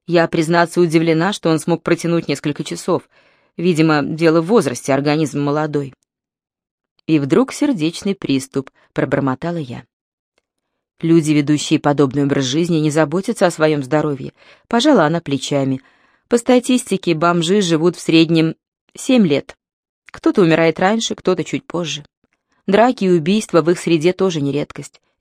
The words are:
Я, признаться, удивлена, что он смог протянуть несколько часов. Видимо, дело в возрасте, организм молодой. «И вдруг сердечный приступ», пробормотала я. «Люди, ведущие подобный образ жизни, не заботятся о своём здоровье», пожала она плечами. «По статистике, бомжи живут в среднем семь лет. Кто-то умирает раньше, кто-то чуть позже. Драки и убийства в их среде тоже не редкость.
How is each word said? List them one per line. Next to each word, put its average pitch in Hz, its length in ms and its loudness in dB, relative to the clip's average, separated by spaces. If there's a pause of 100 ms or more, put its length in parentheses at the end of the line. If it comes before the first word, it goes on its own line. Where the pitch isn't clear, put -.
Я, 165 200 2
признаться, 170 520 0
удивлена, 165 540 2
что - 160 -4
он 160 100 0
смог 165 240 -4
протянуть 170 440 -2
несколько 147 360 -4
часов. 170 460 -6 (480)
Видимо, 160 460 2
дело 160 380 2
в 165 60 -4
возрасте, 143 460 0
организм 143 480 0
молодой. 147 520 -4 (1120)
«И 160 120 2
вдруг 160 340 0
сердечный 196 600 -2
приступ», 135 560 -4 (240)
пробормотала 139 640 -2
я. 123 280 -12 (1160)
«Люди, 165 300 2
ведущие 147 480 0
подобный 143 440 0
образ 139 220 0
жизни, 165 320 -2
не 151 120 0
заботятся 160 580 -2
о 170 40 0
своём 156 320 0
здоровье», 143 500 -4 (340)
пожала 233 380 4
она 170 160 0
плечами. 135 600 -4 (460)
«По 240 100 0
статистике, 247 760 0
бомжи 170 480 0
живут 170 340 0
в - 60 -18
среднем 160 540 2 (380)
семь 247 320 2
лет. 143 300 -2 (520)
Кто-то - 340 0
умирает 165 380 2
раньше, 214 360 -2
кто-то 175 280 -2
чуть - 220 -8
позже. 147 380 -8 (640)
Драки 220 380 2
и 185 40 2
убийства 175 520 0
в 156 80 0
их 180 100 0
среде 170 320 0
тоже 180 300 -2
не 139 100 -2
редкость. 143 480 -8 (220)